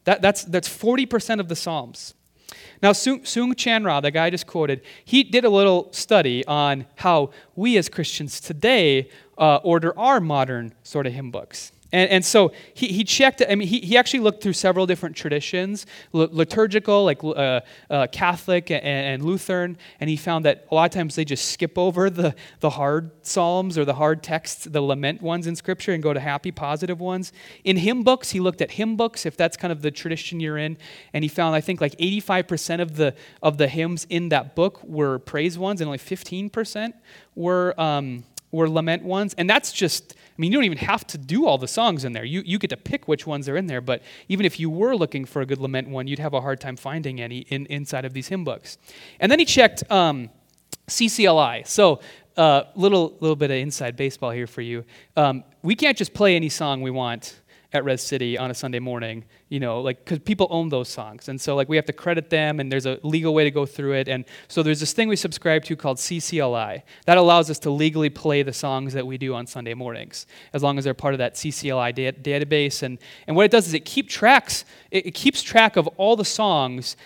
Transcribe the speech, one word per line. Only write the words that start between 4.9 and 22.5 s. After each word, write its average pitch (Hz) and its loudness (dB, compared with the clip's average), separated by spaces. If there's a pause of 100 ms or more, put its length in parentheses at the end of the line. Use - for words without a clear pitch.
he 269 6
did 247 2
a 233 6
little 196 4
study 135 2
on 143 0 (100)
how 156 2 (240)
we 226 2
as 170 2
Christians - -6
today, 156 2 (280)
uh, 151 6
order 170 2
our 247 4
modern 131 -2 (100)
sort 143 -4
of 123 -6
hymn 131 -10
books. - -12 (200)
And, 185 4
and 185 4
so 196 6 (220)
he, 254 -4
he 190 0
checked, 269 4
I 202 2
mean, 202 -2
he, 226 0
he 185 0
actually 247 4
looked 214 0
through 196 0
several 185 2
different 175 -4
traditions, 180 -4 (260)
li-, 160 2
liturgical, 202 2
like, 156 0
uh, 139 0 (280)
uh, 139 2
Catholic 175 0
and, 151 -2
and 139 -4
Lutheran, 180 -4 (240)
and 151 -2
he 156 0
found 160 -2
that 151 2
a 160 2
lot 165 6
of 175 2
times 160 -4
they 160 -2
just 143 -4
skip - -4
over 180 2
the, 175 0 (240)